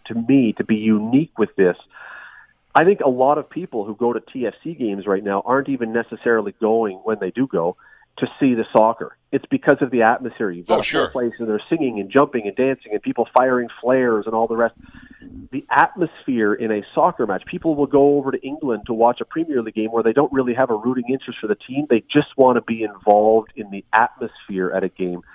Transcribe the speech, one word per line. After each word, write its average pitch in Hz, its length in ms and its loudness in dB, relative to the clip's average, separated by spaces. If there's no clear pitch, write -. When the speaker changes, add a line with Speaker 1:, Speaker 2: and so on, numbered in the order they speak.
Speaker 1:
to 113 100 -10
me, 117 380 4
to - 100 -4
be 113 100 0
unique 110 640 2
with 107 160 -2
this. 90 220 4
I 147 80 6
think 196 180 4
a 143 80 0
lot 131 300 2
of 135 100 -8
people 127 360 -8
who 107 100 -8
go 120 180 0
to 113 60 -4
T - 260 -10
F 101 100 -4
C 165 100 -10
games 101 320 -6
right 98 160 0
now 98 200 -2
aren't 135 260 0
even 120 240 -4
necessarily 113 680 -2
going, 110 440 0
when 107 160 -4
they 92 100 -4
do - 160 -2
go, 87 300 -2
to 131 80 -4
see 131 140 4
the 113 180 -2
soccer. 113 440 2
It's 139 140 -2
because 139 340 2
of 127 120 -4
the 120 100 2
atmosphere. 110 480 0
You've 87 160 -10
got - 80 0
Speaker 2:
Oh, - 60 4
Speaker 1:
a - 20 -2
full - 20 -4
Speaker 2:
sure. 151 260 -2
Speaker 1:
place 123 280 -2
and 117 100 -6
they're 107 220 -2
singing 131 300 -2
and 95 100 -8
jumping 135 380 2
and 98 80 -8
dancing 127 360 -2
and 104 80 -2
people 120 320 -2
firing 123 360 2
flares 120 460 2
and 113 80 -6
all 113 140 0
the 113 80 -4
rest. 117 180 0
The 135 180 -8
atmosphere 135 800 0
in 110 200 -4
a 104 100 -4
soccer 160 320 0
match, 95 200 -4
people 165 300 -4
will 143 100 0
go 143 320 4
over 135 140 -4
to - 100 -6
England 131 440 -6
to 123 60 -6
watch 117 280 2
a - 40 -8
Premier 160 380 -4
League 110 140 -10
game 110 160 -2
where 113 100 0
they 113 100 2
don't 139 200 -4
really 127 220 -2
have 117 140 0
a 113 60 -4
rooting 120 340 -4
interest 131 320 -8
for 110 60 -8
the 104 80 -2
team. 139 340 -8
They 113 140 2
just 147 240 0
wanna 127 240 4
be 113 220 -6
involved 107 720 2
in 101 160 -14
the 98 220 -12
atmosphere 107 800 -2
at 95 100 -2
a 92 60 -2
game. 90 340 -8